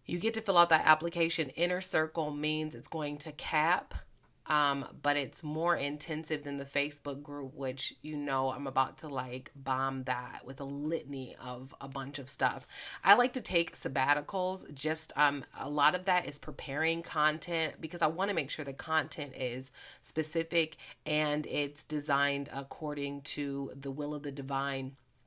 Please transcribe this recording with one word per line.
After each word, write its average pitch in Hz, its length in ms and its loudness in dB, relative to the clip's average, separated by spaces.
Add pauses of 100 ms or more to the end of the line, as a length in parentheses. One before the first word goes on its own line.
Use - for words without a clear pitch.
You 175 140 -2
get 220 160 0
to 214 60 -4
fill 180 180 6
out 175 100 8
that 156 160 6
application. 165 640 4
Inner 180 320 0
Circle 156 480 0
means 156 460 -2
it's - 120 -8
going 147 300 -4
to 151 140 -2
cap, 160 640 0 (500)
um, 143 400 2 (160)
but 143 160 2
it's 135 260 -2
more 160 320 2
intensive 151 680 -2
than 143 120 -4
the 139 80 -4
Facebook 143 580 -4
group, 143 320 -10
which, 131 480 -4
you 151 140 -6
know, 135 340 0
I'm 131 160 -4
about 135 340 0
to, 156 100 -10
like, 131 440 -6
bomb 135 500 0
that 123 420 -4
with 135 160 -10
a - 20 -6
litany 143 800 -4
of 127 380 -8
a 139 80 -8
bunch 135 280 -6
of 131 120 -6
stuff. 120 360 0 (380)
I 196 120 10
like 247 180 6
to 247 80 -2
take 170 340 2
sabbaticals. 147 960 0
Just, 156 440 0
um, 143 260 4 (160)
a 139 100 -4
lot 147 260 6
of 180 100 -6
that 180 200 4
is - 140 -6
preparing 156 640 -2
content 156 800 0
because 165 200 -8
I 156 60 6
wanna 185 260 0
make 143 160 0
sure - 140 -6
the 139 80 -6
content 143 640 -2
is 127 340 -4 (320)
specific 160 760 0 (280)
and 151 420 0
it's 147 360 -2
designed 143 720 2
according 143 680 -6
to 139 520 -2
the 139 160 -6
will 143 220 -4
of 147 100 -6
the 143 80 -4
divine. 135 640 -4 (320)